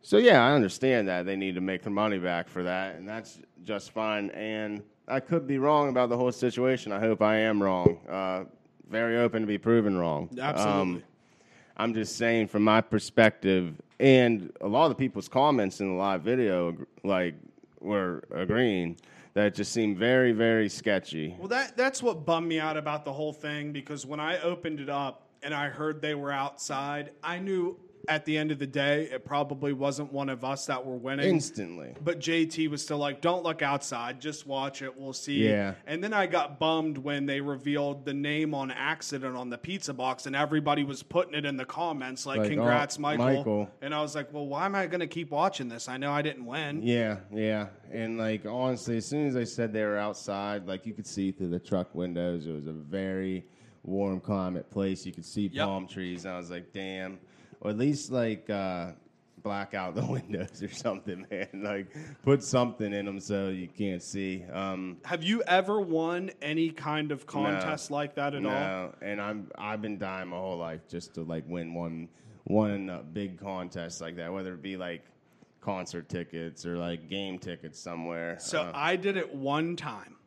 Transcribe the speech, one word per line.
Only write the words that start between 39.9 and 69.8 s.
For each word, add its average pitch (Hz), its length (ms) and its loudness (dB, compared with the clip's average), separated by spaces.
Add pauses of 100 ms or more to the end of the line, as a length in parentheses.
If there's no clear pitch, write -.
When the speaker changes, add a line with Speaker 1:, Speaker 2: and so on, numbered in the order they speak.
Speaker 2:
box, 127 320 -4
and 135 100 -6
everybody 147 480 2
was 139 200 -4
putting 170 320 0
it 147 100 -2
in 139 140 -2
the 127 80 -4
comments, 139 580 -4
like, 135 140 -2
Speaker 1:
Like, 107 140 2
Oh, - 20 0
Speaker 2:
"Congrats, 120 440 2
Michael." 147 280 0
Speaker 1:
Michael. 117 440 2 (120)
Speaker 2:
And 147 120 -4
I 151 60 0
was 151 140 -4
like, 147 180 -6
"Well, 147 140 -6
why 143 180 -2
am 196 100 0
I 190 120 0
gonna 170 200 -2
keep 165 240 -6
watching 147 380 0
this? 117 180 -10
I 127 120 -8
know 143 120 -2
I 147 120 2
didn't 131 240 -4
win." 143 360 -4
Speaker 1:
Yeah, 113 360 2 (120)
yeah. 107 360 0 (260)
And, 113 240 -4
like, 110 300 -2
honestly, 120 500 -2
as 113 80 -2
soon 147 240 -2
as 127 80 0
I 120 80 0
said 113 300 -4
they 107 100 2
were 104 140 0
outside, 104 680 -4
like, 95 200 -6
you 107 80 -6
could 104 120 -10
see 98 260 -2
through 90 180 -4
the 87 100 0
truck 90 340 -2
windows. 87 520 -2
It 82 60 -6
was 76 140 -8
a 78 60 -8
very 95 720 -4 (380)
warm 95 380 -2
climate 92 500 -4
place. 98 340 -2
You 87 80 -8
could 82 140 -14
see 104 260 -2
Speaker 2:
Yep. 143 140 0
Speaker 1:
palm 95 200 -4
trees. 90 380 -8
And 95 80 -8
I 90 60 -8
was 87 120 -12
like, 87 220 -10
"Damn." 95 460 -8 (440)
Or 104 100 -2
at 104 40 -2
least, 139 340 0
like, 117 380 -2
uh, 92 440 -4 (500)
black 101 320 -6
out 92 200 -4
the 110 120 -2
<laughs> - 40 -4
windows 101 520 -6
or 101 80 -8
something, 95 600 -6
man. 98 180 -6 (140)
Like, 98 260 -6 (340)
put 139 200 4
something 120 480 0
in 101 160 -2
'em 98 140 -6
so 98 300 -2
you 92 180 -6
can't 95 340 -4
see. 92 480 -4
Um, 92 540 -6
Speaker 2:
Have 170 180 -4
you 214 200 0
ever 190 360 4
won 175 520 -2 (100)
any 156 300 0
kind 151 420 -2
of 135 80 -6
Speaker 1:
No. - 60 -20
Speaker 2:
contest 101 640 -2
like 147 240 -4
that 143 200 -2
at 131 120 -4
all? 104 40 0
Speaker 1:
No. 95 520 -2
And 104 180 -6
I'm, 104 380 -6
I've 107 240 -6